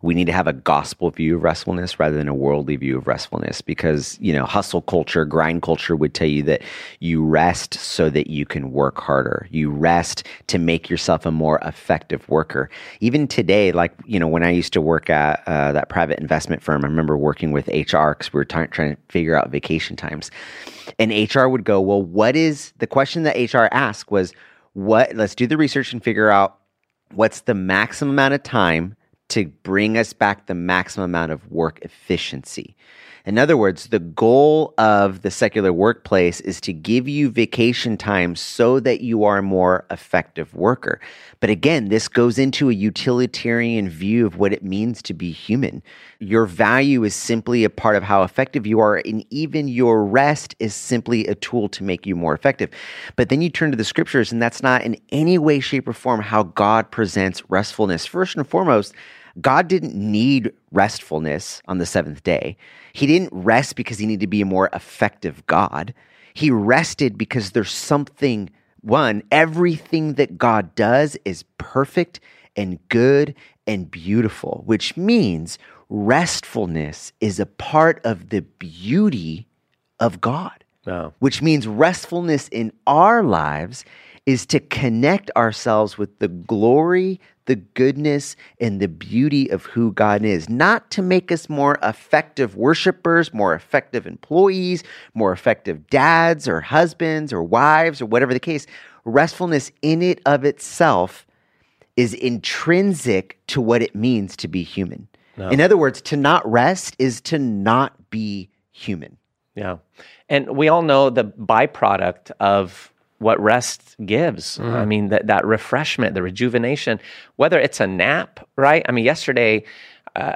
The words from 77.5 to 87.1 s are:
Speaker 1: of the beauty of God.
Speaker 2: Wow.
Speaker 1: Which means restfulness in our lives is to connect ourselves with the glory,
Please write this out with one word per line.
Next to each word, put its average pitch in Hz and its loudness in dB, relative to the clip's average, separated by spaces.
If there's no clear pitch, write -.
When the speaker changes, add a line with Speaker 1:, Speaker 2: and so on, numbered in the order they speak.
Speaker 1:
of 107 -4
the 104 -2
beauty 92 -4
of 110 -2
God. 143 -6
Speaker 2:
Wow. 87 -8
Speaker 1:
Which 131 0
means 147 2
restfulness 160 -2
in 113 -6
our 196 4
lives 80 -4
is 131 0
to - 0
connect 139 -2
ourselves 110 0
with 104 -8
the 104 -2
glory, 143 0